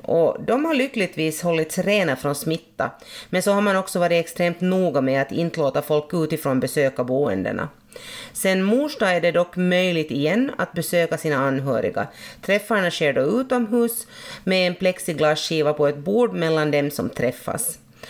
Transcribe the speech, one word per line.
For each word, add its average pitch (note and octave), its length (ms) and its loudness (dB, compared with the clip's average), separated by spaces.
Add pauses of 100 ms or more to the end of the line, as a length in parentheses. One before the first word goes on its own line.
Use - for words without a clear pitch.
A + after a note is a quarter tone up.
Och - 400 2
de C4 220 0
har E4 80 0
lyckligtvis F#3+ 680 -2
hållits E3 360 -2
rena F#3 380 2
från C#3+ 200 -2
smitta. - 560 -4 (380)
Men F3+ 140 -2
så G3+ 80 2
har G3+ 100 2
man G3+ 140 2
också F#3+ 240 -2
varit E3+ 260 2
extremt F3 360 -2
noga F3+ 400 2
med C3 200 2
att C#3 100 -4
inte E3 280 -2
låta C#3+ 220 0
folk - 320 0
utifrån D3+ 460 0
besöka C3 440 0
boendena. G#2 680 0 (640)
Sen F#3+ 300 0
morsdag A#3 480 2
är F3 100 2
det E3+ 100 2
dock E3+ 240 0
möjligt F3+ 560 2
igen F#3 460 0
att - 160 -4
besöka E3+ 440 0
sina D3+ 180 0
anhöriga. C3+ 720 0 (380)
Träffarna F#3+ 460 0
sker D3+ 220 0
då D3+ 280 2
utomhus A#3 680 0 (360)
med F#3 240 2
en F3+ 80 -2
plexiglasskiva D#3 1000 0
på D3 140 2
ett C#3+ 100 0
bord G3 360 0
mellan D#3+ 380 0
dem C#3+ 200 2
som F2+ 180 -4
träffas. - 680 -4 (300)